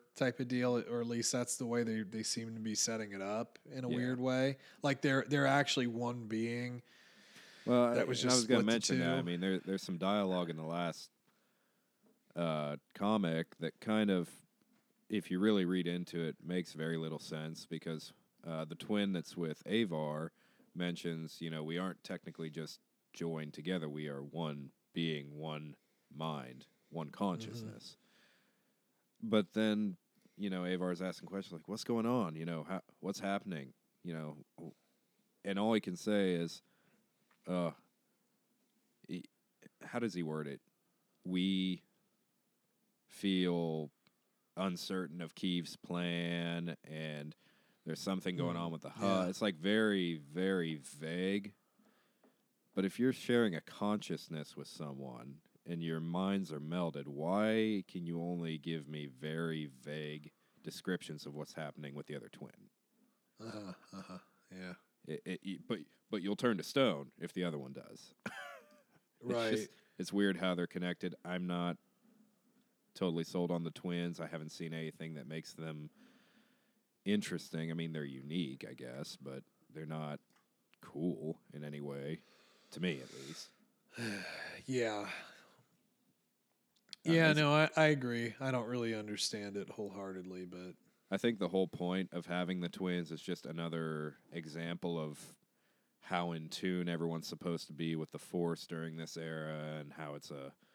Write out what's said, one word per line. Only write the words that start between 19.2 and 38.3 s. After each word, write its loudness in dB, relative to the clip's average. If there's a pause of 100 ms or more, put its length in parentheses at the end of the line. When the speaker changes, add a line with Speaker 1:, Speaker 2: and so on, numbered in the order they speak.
Speaker 2:
with -2
Avar 2 (440)
mentions, -2
you -4
know, -4
"We -2
aren't -4
technically -8
just -8 (320)
joined -4
together. -2
We -4
are -6
one -4 (220)
being, -2
one -6 (400)
mind, -6 (220)
one -6
Speaker 1:
Mm-hmm. -14
Speaker 2:
consciousness." -4 (1200)
But 2
then, 2 (400)
you -2
know, -2
Avar's 0
asking -4
questions -8
like, -12
"What's -6
going 2
on? 2
You -4
know, -2
how, -4 (180)
what's -4
happening?" -2 (300)
You -6
know, -6 (200)
w-, -12 (720)
and -2
all 4
he 6
can -4
say 4
is, -2 (840)
uh, 2 (1400)